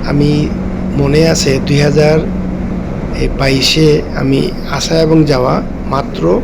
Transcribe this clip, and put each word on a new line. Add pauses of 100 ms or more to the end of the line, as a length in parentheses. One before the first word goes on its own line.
আমি (500)
মনে
আছে,
দুই
হাজার, (1000)
এই, (100)
বাইশে (140)
আমি (200)
আসা
এবং
যাওয়া (280)
মাত্র